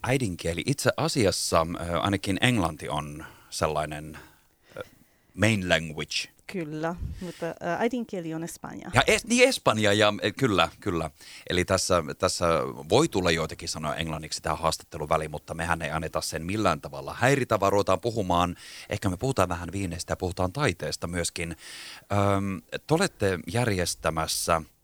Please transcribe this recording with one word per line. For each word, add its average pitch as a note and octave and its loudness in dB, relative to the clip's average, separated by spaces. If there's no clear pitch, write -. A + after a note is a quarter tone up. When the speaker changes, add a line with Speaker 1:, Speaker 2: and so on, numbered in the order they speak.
Speaker 1:
äidinkieli F2+ -2
itse C3 2
asiassa, F#2+ 2
ö, E2+ 0
ainakin G2 0
englanti F#2 2
on D2 -6
sellainen, D2+ -2
ö, - -12
main G2 2
language. D#2 0
Speaker 2:
Kyllä, D#3+ -6
mutta, E3+ -8
ö, D#3+ -6
äidinkieli G#3 -4
on E3 -6
espanja. - -12
Speaker 1:
Ja C3 8
es-, G#3 2
niin B3 6
espanja, A2 4
ja, G#2 6
ö, G#2 2
kyllä, F#2+ 4
kyllä. E2 -2
Eli F2+ 4
tässä, F2+ 4
tässä F2+ 2
voi D3 6
tulla F2+ 2
joitakin D#2+ -2
sanoja D#2 -4
englanniksi D#2 -6
tähän D#2 -2
haastattelun D#2+ -4
väliin, D#2 0
mutta D2+ -10
mehän E2 -2
ei D2+ -4
anneta D#2+ -4
sen E2 -6
millään F#2+ 0
tavalla C#2 -10
häiritä, B2 2
vaan G2 4
ruvetaan F#2+ 2
puhumaan, F2+ 0
ehkä - -2
me F2+ 0
puhutaan A2 2
vähän E2+ -4
viineistä F2+ -4
ja D#2+ 0
puhutaan F#2 -2
taiteesta F#2 -2
myöskin. E2+ -4
Öm, G2 -4
te D3 2
olette G#2 0
järjestämässä E2+ 0